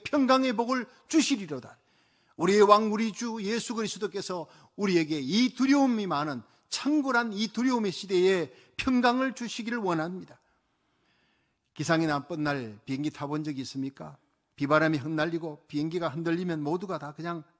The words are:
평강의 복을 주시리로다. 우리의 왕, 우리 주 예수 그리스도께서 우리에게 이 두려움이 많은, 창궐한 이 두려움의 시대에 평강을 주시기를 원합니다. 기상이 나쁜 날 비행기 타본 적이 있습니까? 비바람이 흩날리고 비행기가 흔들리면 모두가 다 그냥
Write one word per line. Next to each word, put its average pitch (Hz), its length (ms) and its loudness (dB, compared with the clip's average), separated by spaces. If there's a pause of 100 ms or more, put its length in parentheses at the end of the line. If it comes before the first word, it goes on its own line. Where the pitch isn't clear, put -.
평강의 262 500 2
복을 233 320 -2 (220)
주시리로다. 196 720 -2 (560)
우리의 196 260 4
왕, 208 320 8
우리 214 200 -2
주 226 280 -8
예수 226 320 -4
그리스도께서 190 720 -6 (280)
우리에게 165 440 2
이 196 360 0
두려움이 262 500 4
많은, 147 380 -2 (260)
창궐한 262 640 0
이 208 160 -2
두려움의 233 460 0
시대에 185 600 2 (220)
평강을 254 580 2
주시기를 233 440 -8
원합니다. 180 640 -4 (1300)
기상이 160 320 0
나쁜 151 380 -4
날 127 420 -4
비행기 143 260 -4
타본 147 340 -6
적이 139 160 -6
있습니까? 135 560 -10 (400)
비바람이 156 400 4
흩날리고 156 720 -4
비행기가 160 420 -4
흔들리면 165 520 -2
모두가 175 380 -4
다 143 140 -12
그냥 165 300 -8 (160)